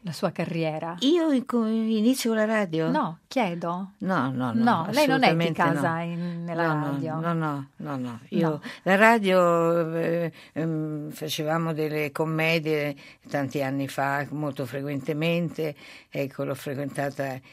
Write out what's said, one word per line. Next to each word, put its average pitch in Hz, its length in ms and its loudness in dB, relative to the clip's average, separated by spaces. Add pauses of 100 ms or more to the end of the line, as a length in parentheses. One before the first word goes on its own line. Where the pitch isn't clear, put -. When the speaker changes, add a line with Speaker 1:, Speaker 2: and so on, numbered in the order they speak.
Speaker 1:
la 175 100 -8
sua 175 180 -2
carriera. 160 680 -4
Speaker 2:
Io 320 320 4
in-, 247 120 2
co-, 233 220 0
inizio 226 640 2
con 220 80 2
la 214 80 4
radio? 170 440 0
Speaker 1:
No, 208 280 0 (100)
chiedo. 180 720 -2
Speaker 2:
No, 185 320 0
no, 131 220 -2
no, 226 100 2
Speaker 1:
No, 202 300 4
lei 294 140 4
non - 160 4
è 180 120 6
di 165 120 2
Speaker 2:
assolutamente 165 80 2
Speaker 1:
casa 165 420 2
Speaker 2:
no. 165 80 -2
Speaker 1:
in-, 170 400 -4
nella 170 240 0
Speaker 2:
No, 156 100 2
no, 147 140 0
Speaker 1:
radio. 156 280 -4
Speaker 2:
no, 170 140 0
no, 147 320 -2 (100)
no, 147 200 -8
no. 123 240 -6 (100)
Io 165 180 2
Speaker 1:
No. 147 120 -2 (240)
Speaker 2:
la 190 120 4
radio, 175 1000 6
eh, 165 360 -2 (200)
ehm, 156 580 -4
facevamo 160 640 -2
delle 151 400 -2
commedie 156 840 0 (340)
tanti 143 340 -2
anni 135 260 -2
fa, 139 420 -2
molto 143 360 -4
frequentemente, 147 1080 -2 (360)
ecco, 139 340 -6
l'ho 139 100 -4
frequentata 139 840 -6 (140)